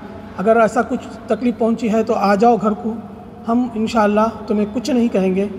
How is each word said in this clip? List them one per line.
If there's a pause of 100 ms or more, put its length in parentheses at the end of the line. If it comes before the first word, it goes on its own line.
(380)
अगर
ऐसा
कुछ (280)
तकलीफ़
पहुंची
है
तो
आ
जाओ
घर
को, (480)
हम
इंशाअल्लाह
तुम्हें
कुछ
नहीं
कहेंगे।